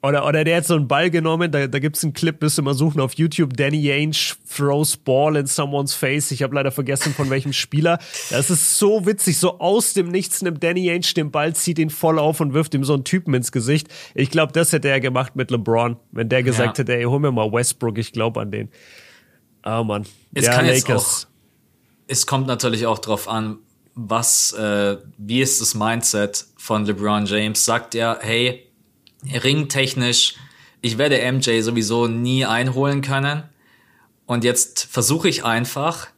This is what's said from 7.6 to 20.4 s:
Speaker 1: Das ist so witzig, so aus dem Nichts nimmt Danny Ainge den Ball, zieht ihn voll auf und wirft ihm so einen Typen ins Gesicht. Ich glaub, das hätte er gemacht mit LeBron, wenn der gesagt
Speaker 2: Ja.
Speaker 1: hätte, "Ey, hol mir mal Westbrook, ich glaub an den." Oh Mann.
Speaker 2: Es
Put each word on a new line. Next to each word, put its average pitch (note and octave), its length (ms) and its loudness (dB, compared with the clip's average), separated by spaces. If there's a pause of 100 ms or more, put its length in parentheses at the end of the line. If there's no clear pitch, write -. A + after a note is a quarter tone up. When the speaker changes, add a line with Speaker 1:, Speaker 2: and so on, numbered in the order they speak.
Speaker 1:
Das C#3 200 0
ist - 300 2
so G#3 260 4
witzig, G3 320 0
so - 220 0
aus G3 340 2
dem F3 140 0
Nichts F#3 340 -2
nimmt E3+ 220 -2
Danny F3 260 0
Ainge F3 240 0
den D3+ 160 0
Ball, D#3 240 0
zieht E3 240 -2
ihn D#3+ 120 2
voll D#3+ 280 2
auf D3+ 220 2
und D3 120 0
wirft D3 220 0
ihm C3+ 80 2
so C#3+ 120 2
einen C3+ 100 -2
Typen F3 280 0
ins B2+ 200 0
Gesicht. C#3 340 0 (300)
Ich C3+ 140 0
glaub, D#3 220 2
das E3 200 2
hätte D3 160 2
er C3+ 100 4
gemacht B2+ 380 0
mit B2+ 160 -2
LeBron, A#2 440 2 (140)
wenn A2+ 180 -4
der B2+ 140 2
gesagt A#2+ 360 2
Speaker 2:
Ja. C#3 40 0
Speaker 1:
hätte, B2 160 0
"Ey, A#2+ 60 -2
hol B2+ 160 2
mir D3 100 2
mal A2 220 0
Westbrook, A#2 440 -2
ich A2+ 140 -4
glaub A2+ 280 -2
an G#2+ 120 -6
den." G#2+ 200 -8 (960)
Oh A2+ 200 -2
Mann. G#2+ 200 -2 (300)
Speaker 2:
Es C3+ 120 0